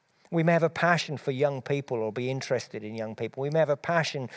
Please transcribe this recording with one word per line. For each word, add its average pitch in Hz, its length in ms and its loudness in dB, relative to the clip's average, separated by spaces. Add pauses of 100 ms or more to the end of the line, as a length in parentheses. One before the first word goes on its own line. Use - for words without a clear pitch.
(320)
We 170 100 2
may 170 120 4
have 165 100 4
a 165 60 2
passion 165 480 2
for - 140 -4
young 135 300 0
people 139 380 -2
or 110 120 -2
be 123 200 -4
interested 127 520 -4
in 107 120 -10
young 110 200 -6
people. 117 260 -6
We 143 100 -4
may 160 80 4
have 147 100 4
a 143 80 2
passion 156 600 0